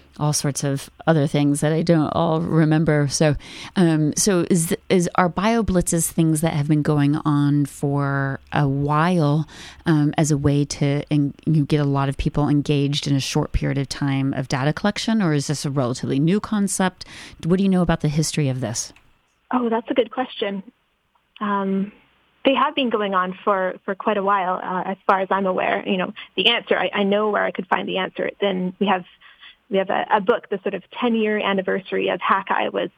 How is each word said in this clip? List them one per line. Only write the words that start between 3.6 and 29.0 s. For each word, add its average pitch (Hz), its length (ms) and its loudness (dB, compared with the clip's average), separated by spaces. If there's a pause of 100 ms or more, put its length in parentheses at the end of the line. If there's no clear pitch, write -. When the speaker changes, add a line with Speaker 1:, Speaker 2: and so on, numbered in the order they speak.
Speaker 1:
um, 156 420 4
so 180 320 2
is, 165 260 2 (140)
is, 180 240 2
are 180 160 2
bioblitzes 185 840 0
things 160 300 2
that 165 120 0
have 147 140 -2
been 151 140 4
going 147 360 2
on 143 500 2
for 139 720 -2 (120)
a 147 160 2
while, 151 800 2 (380)
um, 151 320 2
as 156 140 2
a 143 60 2
way 143 280 2
to 143 460 -2
en-, 147 240 0 (100)
you 156 220 2
get 151 120 2
a 147 60 2
lot 139 240 0
of 139 80 -4
people 147 320 0
engaged 143 560 0
in 143 100 2
a 135 40 2
short - 320 -2
period 143 260 -2
of 139 120 -4
time 135 440 -2
of 131 140 -4
data 143 260 0
collection, 214 480 -2
or 156 140 2
is 139 100 0
this 147 200 -4
a 147 40 -2
relatively 131 480 -2
new 170 220 2
concept? 196 640 -2 (400)
What 175 120 2
do 196 60 2
you 196 60 2
know 180 140 4
about 165 180 0
the 151 60 0
history 151 420 0
of 127 100 -4
this? 117 340 -6 (580)
Speaker 2:
Oh, 247 180 0
that's - 220 -2
a - 20 -2
good 240 160 0
question. 202 540 -6 (760)
Um, 196 520 -2 (520)
they 269 120 4
have 269 180 0
been 262 160 -2
going 208 240 -2
on 185 300 0
for, 190 320 0 (100)
for 196 80 -4
quite 208 240 -2
a 196 60 -2
while, 190 400 0
uh, 185 200 -4
as 190 220 -6
far 196 140 4
as 196 100 -2
I'm 196 160 0
aware. 190 420 -2
You 202 100 0
know, 180 160 -4 (220)
the 190 120 2
answer, 226 280 0
I, 180 160 -2
I 202 120 0
know 208 260 0
where 190 140 0
I 185 80 -2
could 180 160 -8
find 185 200 -2
the 180 120 -4
answer. 185 320 -6 (100)
Then 185 380 -2
we 196 80 0
have, 185 180 -2 (640)